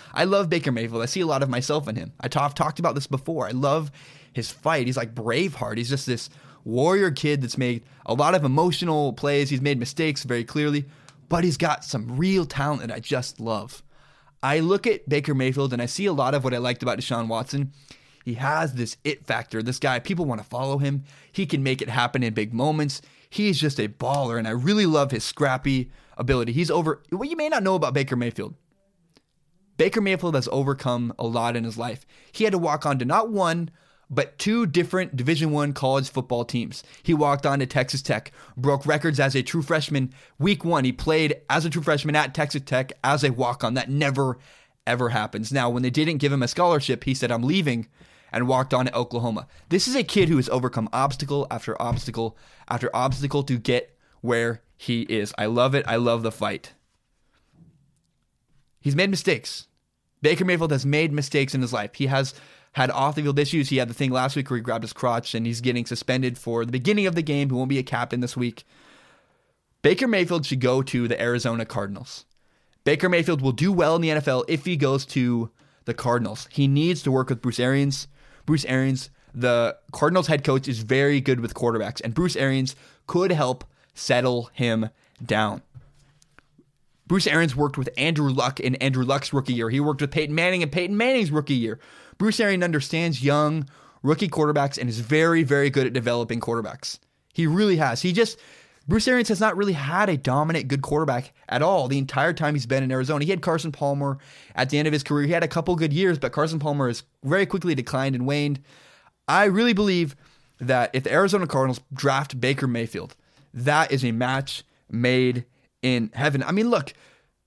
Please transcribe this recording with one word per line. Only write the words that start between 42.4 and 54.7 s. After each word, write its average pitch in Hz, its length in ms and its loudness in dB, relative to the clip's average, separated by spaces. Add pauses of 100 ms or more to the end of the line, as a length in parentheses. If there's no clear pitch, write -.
Tech 131 280 -2 (100)
as 139 220 2
a 135 80 2
walk-on. 120 400 -2
That 127 160 -4
never, 135 500 0 (460)
ever 123 240 0
happens. 110 420 -4
Now, 127 180 0
when 123 140 0
they 127 60 0
didn't 151 300 0
give 139 120 2
him 139 120 0
a 120 40 0
scholarship, 151 560 2
he 135 100 0
said, 127 160 -2
"I'm 120 140 0
leaving," 139 440 0 (440)
and 123 160 0
walked 131 260 2
on 127 120 2
to 123 100 -2
Oklahoma. 120 520 -4 (200)
This 190 220 2
is 254 60 -2
a 247 80 2
kid 180 260 2
who 160 80 4
has 131 120 2
overcome 123 440 -2
obstacle 139 580 -2
after 117 300 -6
obstacle 113 560 -4 (320)
after 120 240 -2
obstacle 135 500 0
to 135 140 0
get - 400 -2 (220)
where 117 420 0 (140)